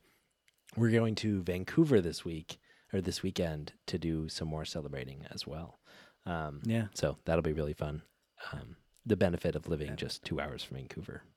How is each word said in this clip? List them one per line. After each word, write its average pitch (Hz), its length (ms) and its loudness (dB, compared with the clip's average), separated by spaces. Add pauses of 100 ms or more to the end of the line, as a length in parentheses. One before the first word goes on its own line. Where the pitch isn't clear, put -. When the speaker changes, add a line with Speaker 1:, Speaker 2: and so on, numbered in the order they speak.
(760)
Speaker 1:
we're 113 160 6
going 113 240 6
to 104 260 2
Vancouver 95 600 6
this 82 220 -2
week, 80 340 -6 (340)
or 98 80 2
this 90 220 -2
weekend, 82 500 -2 (140)
to 90 120 -4
do 80 300 0
some - 180 -4
more 78 200 -4
celebrating 71 640 -8
as - 160 -10
well. - 340 -10 (460)
Um, 78 380 -4
Speaker 2:
Yeah. 113 300 2
Speaker 1:
so 73 300 0
that'll 82 180 4
be 78 120 2
really 76 180 0
fun. 78 300 -4 (500)
Um, - 240 -10 (280)
the 107 120 4
benefit 87 380 2
of 78 140 -4
living 73 220 -2
Speaker 2:
Yeah. 73 60 -6
Speaker 1:
just - 280 -6
two 73 160 -2
hours 73 240 -6
from - 140 -12
Vancouver. - 440 -12 (140)